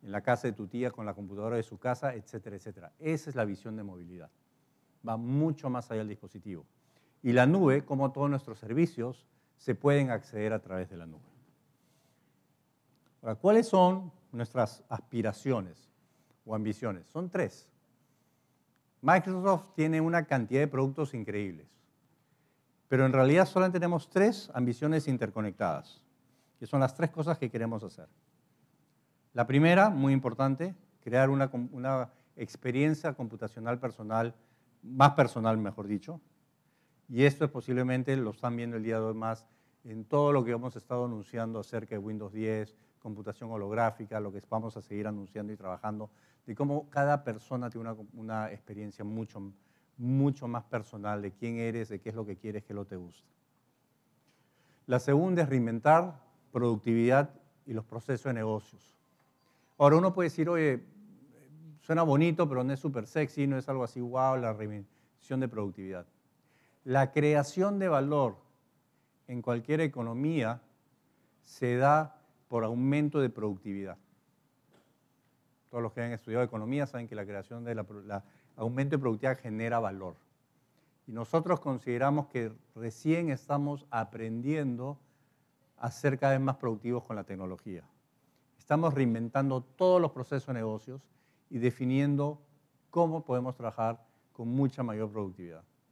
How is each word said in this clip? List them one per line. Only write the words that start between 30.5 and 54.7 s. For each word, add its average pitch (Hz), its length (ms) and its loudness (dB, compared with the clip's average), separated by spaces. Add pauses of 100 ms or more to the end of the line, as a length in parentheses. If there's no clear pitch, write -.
crear 131 260 4
una 139 200 2
com-, 123 220 -6
una 131 380 -4 (260)
experiencia 143 800 -2
computacional 117 640 -6
personal, 117 540 -2 (480)
más 131 320 6
personal, 113 440 2
mejor 101 300 -6
dicho, 104 340 -6 (880)
y 123 140 4
esto 143 220 6
es 139 60 -2
posiblemente, 127 640 0
lo 113 140 -2
están 120 260 -6
viendo 117 200 -6
el 110 60 -6
día 113 160 -2
de 110 60 -2
hoy 110 80 -2
más, 113 320 -6 (400)
en 110 200 -12
todo 143 280 4
lo 131 100 4
que 117 80 0
hemos 120 240 -4
estado 123 300 -4
anunciando 113 540 -6
acerca 110 360 -8
de 104 40 -4
Windows 104 340 -8
diez, 110 420 -4 (240)
computación 107 520 -12
holográfica, 110 680 -2
lo 104 140 -6
que 98 160 -12
vamos 113 260 -6
a 104 60 -12
seguir 104 260 -6
anunciando 104 460 -10
y - 20 -12
trabajando, 104 540 -10 (360)
de 113 100 -10
cómo 143 340 -2
cada 143 340 0
persona 123 460 -8
tiene 117 200 -10
una, 110 120 -12 (120)
una 110 380 -8
experiencia 104 540 -14
mucho, 104 480 -10 (440)
mucho 135 520 0
más 120 140 -6
personal 104 580 -6
de 98 100 -6
quién 117 260 -8
eres, 117 300 -4
de 101 140 -10
qué - 80 -10
es 107 60 -10
lo 113 100 -6
que 101 100 -10
quieres, 104 280 -10
qué - 100 -14
es - 20 -10
lo 101 80 -8
que 98 60 -14
te 98 80 -12
gusta. 87 320 -18 (1600)